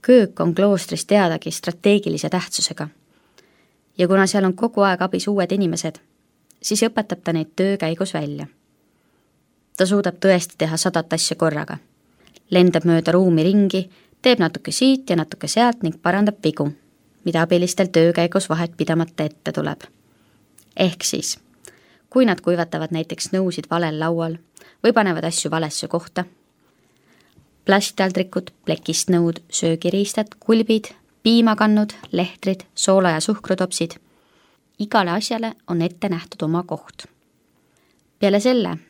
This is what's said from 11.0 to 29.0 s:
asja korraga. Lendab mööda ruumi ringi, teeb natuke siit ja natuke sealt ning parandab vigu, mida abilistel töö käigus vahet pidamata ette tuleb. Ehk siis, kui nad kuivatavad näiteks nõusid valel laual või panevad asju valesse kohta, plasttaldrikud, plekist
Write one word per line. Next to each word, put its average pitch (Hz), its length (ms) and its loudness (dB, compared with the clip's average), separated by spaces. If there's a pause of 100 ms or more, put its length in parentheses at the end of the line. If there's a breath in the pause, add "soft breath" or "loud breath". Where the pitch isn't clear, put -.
asja - 220 -2
korraga. 156 420 -4 (760 soft breath)
Lendab 180 340 4
mööda 165 260 2
ruumi 175 320 4
ringi, 190 400 2 (380 soft breath)
teeb 247 180 2
natuke 160 320 -2
siit 262 380 2
ja 180 60 2
natuke 156 320 -6
sealt 233 360 2
ning 165 180 -4
parandab 202 420 0
vigu, 151 260 -2 (560)
mida 165 160 0
abilistel 180 500 0
töö 170 220 4
käigus 170 360 -2
vahet 165 280 -4
pidamata 165 460 -2
ette 151 280 -8
tuleb. 151 320 -6 (920 soft breath)
Ehk 180 260 0
siis, - 320 -6 (720 soft breath)
kui 254 160 4
nad 190 160 0
kuivatavad 165 540 -2
näiteks 165 380 -6
nõusid 185 360 -2
valel 160 300 -2
laual 165 380 -2 (460 soft breath)
või 233 100 4
panevad 175 340 2
asju 160 240 -4
valesse 160 360 -4
kohta, 175 380 -6 (1400 soft breath)
plasttaldrikud, 190 840 0 (120)
plekist - 460 -4